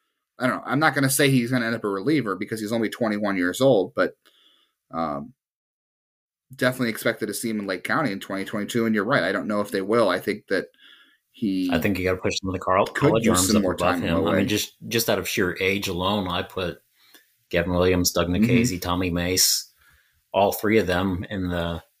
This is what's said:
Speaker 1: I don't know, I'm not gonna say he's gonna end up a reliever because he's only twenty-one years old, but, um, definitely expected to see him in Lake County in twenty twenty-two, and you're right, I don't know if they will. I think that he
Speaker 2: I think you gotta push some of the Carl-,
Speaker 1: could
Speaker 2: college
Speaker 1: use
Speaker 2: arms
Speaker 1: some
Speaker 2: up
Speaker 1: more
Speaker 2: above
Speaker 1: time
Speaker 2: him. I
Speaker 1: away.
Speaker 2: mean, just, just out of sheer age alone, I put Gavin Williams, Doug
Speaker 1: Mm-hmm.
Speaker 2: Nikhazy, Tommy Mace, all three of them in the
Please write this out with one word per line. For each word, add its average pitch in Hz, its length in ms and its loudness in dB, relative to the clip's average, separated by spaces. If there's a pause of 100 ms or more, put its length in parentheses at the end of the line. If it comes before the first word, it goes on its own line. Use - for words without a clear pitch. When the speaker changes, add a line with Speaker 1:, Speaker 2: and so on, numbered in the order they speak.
(400)
Speaker 1:
I 127 80 0
don't 107 80 0
know, - 100 -8
I'm 127 140 0
not 156 160 2
gonna 139 120 2
say 139 220 4
he's 123 220 2
gonna 117 160 0
end 117 80 -2
up 113 80 -6
a 107 40 0
reliever 101 480 0
because 104 240 -6
he's 107 120 -4
only 113 180 0
twenty-one 104 480 -2
years 90 240 0
old, 123 320 4
but, 87 240 0 (720)
um, 80 440 -6 (1200)
definitely 127 340 0
expected 110 380 -2
to 101 80 -4
see 117 160 -4
him 107 80 -4
in 98 80 -6
Lake 92 160 -4
County 123 280 -2
in 95 80 -8
twenty 95 240 -8
twenty-two, 113 440 -2
and 110 80 2
you're 101 100 0
right, 123 160 2
I 87 100 0
don't 98 160 -2
know 104 140 0
if 104 80 -4
they 98 140 -2
will. 107 260 4
I 90 100 0
think - 280 -6
that 92 220 -2 (600)
he 92 400 -2
Speaker 2:
I 87 60 2
think 92 220 -2
you 90 60 -2
gotta 92 120 0
push - 240 -4
some 95 80 -6
of 92 40 -4
the 92 60 -4
Carl-, 95 280 2
Speaker 1:
could - 80 -8
Speaker 2:
college 113 300 2
Speaker 1:
use 90 120 4
Speaker 2:
arms 92 100 2
Speaker 1:
some 107 100 4
Speaker 2:
up 104 40 4
Speaker 1:
more 90 120 2
Speaker 2:
above 87 200 0
Speaker 1:
time 87 80 -4
Speaker 2:
him. 85 140 0
I - 40 2
Speaker 1:
away. - 180 2
Speaker 2:
mean, - 100 2
just, - 260 -2 (140)
just 113 240 0
out 98 80 2
of 87 100 -6
sheer 90 320 0
age 98 260 0
alone, 95 400 -2
I 87 140 -4
put 87 400 -6 (680)
Gavin 87 240 0
Williams, 90 380 2
Doug 87 180 0
Speaker 1:
Mm-hmm. 101 160 2
Speaker 2:
Nikhazy, 117 360 2
Tommy 90 300 -2
Mace, 90 600 0 (640)
all 98 200 4
three 107 260 2
of 87 80 0
them 92 420 0
in 92 200 -4
the 85 340 -4 (160)